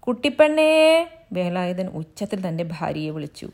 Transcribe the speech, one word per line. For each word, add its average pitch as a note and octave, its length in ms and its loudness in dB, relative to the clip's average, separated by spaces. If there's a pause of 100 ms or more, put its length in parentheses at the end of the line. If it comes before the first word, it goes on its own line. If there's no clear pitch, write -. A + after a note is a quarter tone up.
കുട്ടിപ്പെണ്ണേ, D#4 1080 4 (240)
വേലായുധൻ F3+ 560 -4
ഉച്ചത്തിൽ G3 520 -8
തൻ്റെ E3+ 240 -4
ഭാര്യയെ D#3 460 -6
വിളിച്ചു. D3+ 440 -10